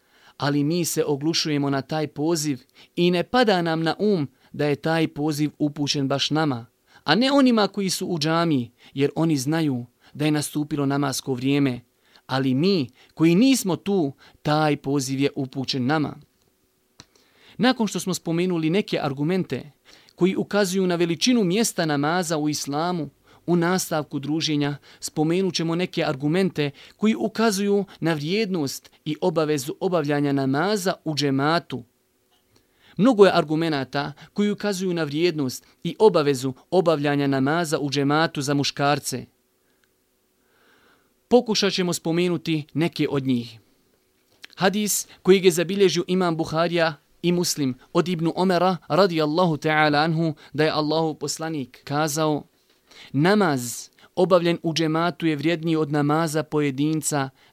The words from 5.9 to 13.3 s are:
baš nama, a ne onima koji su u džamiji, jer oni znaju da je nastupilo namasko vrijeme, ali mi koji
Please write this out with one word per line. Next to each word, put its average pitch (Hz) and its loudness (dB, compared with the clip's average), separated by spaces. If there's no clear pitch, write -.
baš 139 -2
nama, 143 -2
a 147 2
ne 262 2
onima 247 4
koji 196 -2
su 180 -6
u 175 -2
džamiji, 160 0
jer 139 0
oni 160 2
znaju 139 -2
da 139 -4
je 151 2
nastupilo 147 -2
namasko 139 -2
vrijeme, 131 0
ali 135 0
mi 160 0
koji 165 4